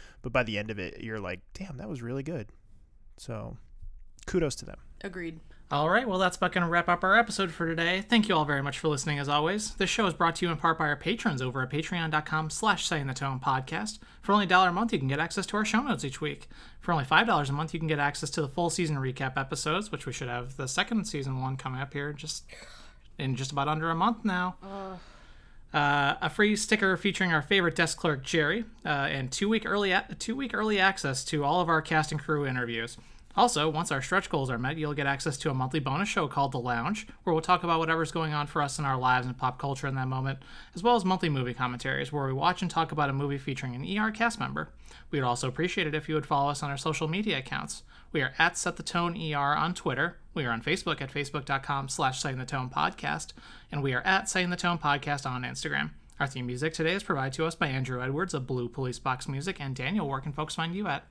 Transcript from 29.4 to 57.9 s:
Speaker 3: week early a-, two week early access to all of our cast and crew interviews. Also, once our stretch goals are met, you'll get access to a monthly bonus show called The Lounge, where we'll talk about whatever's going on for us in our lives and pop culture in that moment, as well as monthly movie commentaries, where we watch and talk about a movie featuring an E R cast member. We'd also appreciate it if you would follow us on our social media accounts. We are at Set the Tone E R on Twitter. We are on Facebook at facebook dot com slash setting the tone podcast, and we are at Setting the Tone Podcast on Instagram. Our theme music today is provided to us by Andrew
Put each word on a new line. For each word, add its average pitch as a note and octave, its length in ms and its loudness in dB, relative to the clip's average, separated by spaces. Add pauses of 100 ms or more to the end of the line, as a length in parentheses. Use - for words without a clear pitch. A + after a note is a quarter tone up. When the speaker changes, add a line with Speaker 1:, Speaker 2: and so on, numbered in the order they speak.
Speaker 3:
week A3 160 2
early G3+ 260 2
a-, F#3 160 4 (120)
two A3+ 180 -4
week C4+ 160 -6
early G#3 260 2
access F#3 460 2
to D3 200 0
all E3 180 4
of E3 80 2
our D#3+ 100 4
cast D#3 320 2
and D#3 80 -2
crew D3 260 0
interviews. A#2 520 -2 (360)
Also, F3+ 360 4
once D#3+ 200 0
our C3+ 120 0
stretch F#3 260 2
goals C3+ 220 2
are B2 80 0
met, C3 180 -2
you'll D3+ 160 -2
get C#3 140 0
access C#3 320 -2
to - 100 0
a C#3 60 0
monthly C3 260 0
bonus C#3+ 300 0
show D#3 180 2
called C#3 240 2
The C3 60 -2
Lounge, B2 480 0 (180)
where F3+ 80 2
we'll D#3+ 80 4
talk F3 240 2
about E3+ 140 4
whatever's D#3+ 340 2
going D#3+ 220 0
on D3 120 0
for D3+ 140 -2
us C#3 180 0
in D3+ 60 -2
our C3+ 140 2
lives B2+ 280 4
and B2+ 120 -6
pop B2+ 200 0
culture C#3 280 -4
in C3+ 80 -2
that C3 140 -2
moment, C3+ 320 -2 (340)
as E3+ 80 -10
well A#3+ 140 6
as F#3+ 100 2
monthly F#3 240 2
movie B2+ 240 0
commentaries, C3+ 580 -2
where C#3+ 140 0
we C3 80 0
watch D3+ 260 2
and F3 100 0
talk E3 220 0
about D3+ 160 2
a C3+ 60 0
movie C#3 240 -2
featuring C3 360 -6
an C3+ 120 -6
E F#3 100 -2
R A3 140 0
cast A3+ 280 0
member. C3+ 300 -4 (420)
We'd C#3+ 120 0
also B2 260 0
appreciate D#3+ 380 0
it D3 80 -2
if D3+ 160 -2
you D#3 40 0
would D3 120 0
follow C#3+ 240 2
us C#3 120 -4
on D3 60 -4
our C#3 80 -4
social D#3 320 -2
media F#3 300 0
accounts. - 460 -6 (280)
We D#3+ 80 0
are C3 180 0
at E3+ 200 6
Set - 180 -2
the E3 60 -10
Tone F3 340 -2
E D#3 160 -4
R C#3+ 240 2
on D#3 160 2
Twitter. D#3 460 -2 (160)
We D#3 100 -2
are A#2+ 60 0
on A2+ 100 -2
Facebook D#3+ 400 -2
at C3+ 100 -6
facebook C#3+ 360 -4
dot C3+ 160 0
com C3+ 260 -2
slash - 320 0
setting C3+ 180 -2
the C3 60 -6
tone C3 240 -4
podcast, D3+ 640 -2 (380)
and D3 120 -4
we C3+ 120 0
are B2 80 0
at F#3+ 260 2
Setting F3+ 220 2
the F3+ 60 -2
Tone F3 220 0
Podcast C#3+ 460 0
on B2+ 180 -4
Instagram. C#3+ 500 -2 (280)
Our C#3+ 60 0
theme C3 200 -4
music B2 280 -2
today D#3+ 180 2
is G3 100 -2
provided C3+ 320 -2
to D#3+ 120 2
us E3 80 -2
by D#3+ 140 0
Andrew C3 340 -2